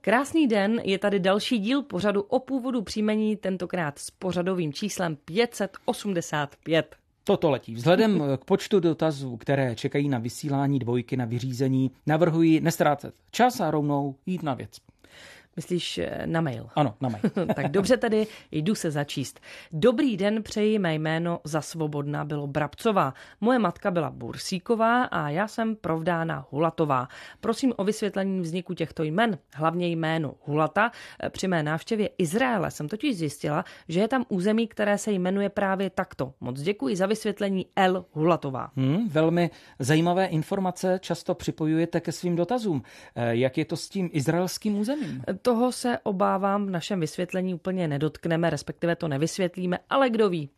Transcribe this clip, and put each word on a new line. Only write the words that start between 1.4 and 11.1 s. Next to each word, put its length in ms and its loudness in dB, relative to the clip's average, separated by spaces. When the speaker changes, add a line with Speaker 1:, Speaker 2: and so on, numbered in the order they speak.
Speaker 1:
díl 240 0
pořadu 380 0
o 180 0
původu 420 -2
příjmení, 540 0
tentokrát 640 -4
s 120 -14
pořadovým 640 -2
číslem 520 -4
pět 300 0
set 300 -6
osmdesát 760 -2
pět. 320 2
Speaker 2:
Toto 260 4
letí. 240 0
Vzhledem 580 4
Speaker 1:
<laughs> 100 2
Speaker 2:
k 40 -20
počtu 340 2
dotazů, 580 0
které 380 0
čekají 340 -2
na 80 2
vysílání 600 0
dvojky 380 -2